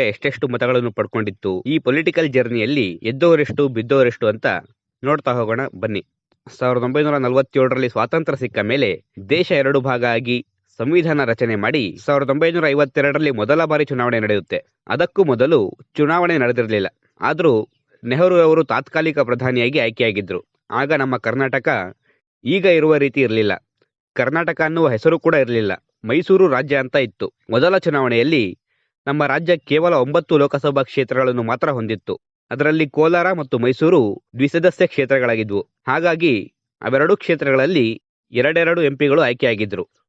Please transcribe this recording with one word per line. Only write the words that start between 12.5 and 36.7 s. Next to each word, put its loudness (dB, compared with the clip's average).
ಐವತ್ತೆರಡರಲ್ಲಿ 0
ಮೊದಲ 0
ಬಾರಿ 0
ಚುನಾವಣೆ -2
ನಡೆಯುತ್ತೆ. -2
ಅದಕ್ಕೂ -2
ಮೊದಲು 2
ಚುನಾವಣೆ 0
ನಡೆದಿರಲಿಲ್ಲ. 0
ಆದ್ರೂ 2
ನೆಹರು 2
ಅವರು 4
ತಾತ್ಕಾಲಿಕ -2
ಪ್ರಧಾನಿಯಾಗಿ 0
ಆಯ್ಕೆಯಾಗಿದ್ರು. -2
ಆಗ -2
ನಮ್ಮ -2
ಕರ್ನಾಟಕ -2
ಈಗ -2
ಇರುವ 4
ರೀತಿ 0
ಇರ್ಲಿಲ್ಲ. 0
ಕರ್ನಾಟಕ -2
ಅನ್ನುವ 0
ಹೆಸರು 0
ಕೂಡ 0
ಇರ್ಲಿಲ್ಲ. 0
ಮೈಸೂರು 2
ರಾಜ್ಯ 0
ಅಂತ -2
ಇತ್ತು. -2
ಮೊದಲ 2
ಚುನಾವಣೆಯಲ್ಲಿ 0
ನಮ್ಮ -2
ರಾಜ್ಯ 0
ಕೇವಲ 2
ಒಂಬತ್ತು 2
ಲೋಕಸಭಾ 0
ಕ್ಷೇತ್ರಗಳನ್ನು -2
ಮಾತ್ರ -2
ಹೊಂದಿತ್ತು. -6
ಅದರಲ್ಲಿ 0
ಕೋಲಾರ 2
ಮತ್ತು -4
ಮೈಸೂರು 2
ದ್ವಿಸದಸ್ಯ 0
ಕ್ಷೇತ್ರಗಳಾಗಿದ್ವು. 0
ಹಾಗಾಗಿ 0